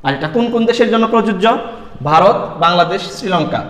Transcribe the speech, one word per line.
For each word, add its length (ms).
আর 100
এটা 140
কোন 240
কোন 140
দেশের 240
জন্য 180
প্রযোজ্য? 500
ভারত, 560
বাংলাদেশ, 420
শ্রীলঙ্কা। 680